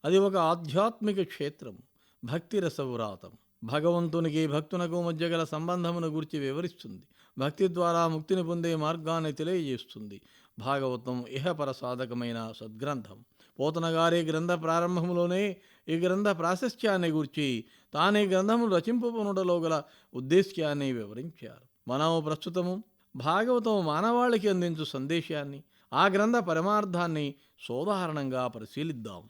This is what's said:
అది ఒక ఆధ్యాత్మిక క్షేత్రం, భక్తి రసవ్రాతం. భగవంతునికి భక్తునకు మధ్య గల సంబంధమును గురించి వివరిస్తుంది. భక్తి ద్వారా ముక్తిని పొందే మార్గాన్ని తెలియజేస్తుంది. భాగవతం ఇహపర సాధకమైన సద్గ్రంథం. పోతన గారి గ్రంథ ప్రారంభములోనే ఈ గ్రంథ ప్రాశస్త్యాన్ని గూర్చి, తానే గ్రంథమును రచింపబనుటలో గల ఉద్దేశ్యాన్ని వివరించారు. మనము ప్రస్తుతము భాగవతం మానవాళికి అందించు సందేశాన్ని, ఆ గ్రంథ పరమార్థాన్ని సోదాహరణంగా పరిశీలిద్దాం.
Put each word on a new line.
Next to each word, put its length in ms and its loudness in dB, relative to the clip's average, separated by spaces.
అది 140 4
ఒక 180 4
ఆధ్యాత్మిక 840 2
క్షేత్రం, 560 -6
భక్తి 360 -2
రసవ్రాతం. 720 -4
భగవంతునికి 800 2
భక్తునకు 560 -2
మధ్య 240 -2
గల 180 0
సంబంధమును 640 -2
గురించి 300 -4
వివరిస్తుంది. 640 -6
భక్తి 360 0
ద్వారా 340 4
ముక్తిని 360 0
పొందే 320 0
మార్గాన్ని 560 -2
తెలియజేస్తుంది. 880 -4
భాగవతం 680 -2
ఇహపర 440 -2
సాధకమైన 880 -4
సద్గ్రంథం. 640 -8
పోతన 260 0
గారి 340 4
గ్రంథ 300 0
ప్రారంభములోనే 1040 2
ఈ 80 0
గ్రంథ 320 2
ప్రాశస్త్యాన్ని 800 0
గూర్చి, 560 0
తానే 320 4
గ్రంథమును 500 4
రచింపబనుటలో 840 0
గల 220 0
ఉద్దేశ్యాన్ని 800 2
వివరించారు. 1000 -10
మనము 300 2
ప్రస్తుతము 640 -2
భాగవతం 680 2
మానవాళికి 640 2
అందించు 360 0
సందేశాన్ని, 800 -4
ఆ 140 4
గ్రంథ 300 4
పరమార్థాన్ని 1000 0
సోదాహరణంగా 880 -2
పరిశీలిద్దాం. 800 -8